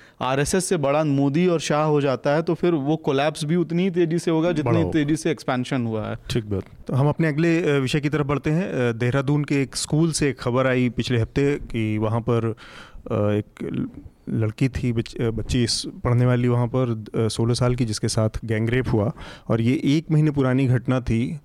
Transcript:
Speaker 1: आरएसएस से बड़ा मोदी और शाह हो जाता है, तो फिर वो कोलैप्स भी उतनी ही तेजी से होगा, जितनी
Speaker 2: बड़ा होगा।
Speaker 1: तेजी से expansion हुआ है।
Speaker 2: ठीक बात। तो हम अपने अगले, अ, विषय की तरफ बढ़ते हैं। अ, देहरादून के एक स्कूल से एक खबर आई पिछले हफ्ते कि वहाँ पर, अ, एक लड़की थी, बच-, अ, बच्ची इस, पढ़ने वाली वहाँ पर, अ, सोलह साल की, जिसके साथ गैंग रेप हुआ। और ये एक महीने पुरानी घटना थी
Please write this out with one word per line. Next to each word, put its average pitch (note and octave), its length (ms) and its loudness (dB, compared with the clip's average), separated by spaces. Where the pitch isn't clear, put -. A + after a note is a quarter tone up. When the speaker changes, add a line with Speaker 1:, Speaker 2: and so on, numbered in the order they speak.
Speaker 1:
आरएसएस C#3 440 0
से F#3 120 0
बड़ा C#3+ 260 2
मोदी C#3+ 440 2
और E3+ 120 2
शाह D3+ 240 0
हो D3+ 180 4
जाता C#3 340 2
है, E3 60 2
तो E3 120 -2
फिर F3 180 0
वो D3+ 240 0
कोलैप्स D3+ 480 0
भी D#3 120 0
उतनी E3+ 280 0
ही G3 60 0
तेजी E3+ 300 2
से E3+ 120 0
होगा, D#3+ 200 2
जितनी D3+ 200 0
Speaker 2:
बड़ा E3+ 80 4
होगा। D#3+ 120 0
Speaker 1:
तेजी D3+ 240 2
से D#3+ 160 -2
expansion B2+ 540 -2
हुआ G#2+ 220 -4
है। A2 80 -6
Speaker 2:
ठीक A2 160 -2
बात। G2+ 180 -2
तो - 80 -2
हम C#3 140 4
अपने E3 180 0
अगले, D#3+ 440 2
अ, C#3+ 60 4
विषय C3+ 220 0
की C#3+ 100 -2
तरफ D3 160 0
बढ़ते C#3+ 240 -2
हैं। F3 220 0
अ, B2 200 0
देहरादून C3 520 0
के C#3 180 0
एक B2 140 -4
स्कूल D#3 360 0
से D3 180 0
एक A#2+ 100 -4
खबर B2+ 280 0
आई B2+ 220 2
पिछले A#2+ 280 -2
हफ्ते C#3 380 0
कि A2 420 -4
वहाँ A2 240 0
पर, A2+ 280 0
अ, - 20 0
एक G#2 340 2
लड़की A#2 380 0
थी, B2 220 -2
बच-, A2+ 300 -4
अ, A#2 80 0
बच्ची A2 340 0
इस, - 240 -2
पढ़ने B2 220 2
वाली B2 220 2
वहाँ A#2+ 200 2
पर, A#2 360 -2
अ, A2+ 120 2
सोलह A#2 260 0
साल B2 220 0
की, B2 100 0
जिसके A2 220 -4
साथ A2 220 0
गैंग A2+ 240 -2
रेप B2+ 240 0
हुआ। A2 200 0
और A2+ 140 0
ये A#2+ 220 2
एक D#3 280 0
महीने D3+ 200 4
पुरानी C3 360 2
घटना B2+ 340 0
थी B2+ 440 -2